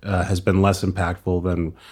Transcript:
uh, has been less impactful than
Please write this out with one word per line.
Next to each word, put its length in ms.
uh, 180
has 180
been 220
less 220
impactful 580
than 320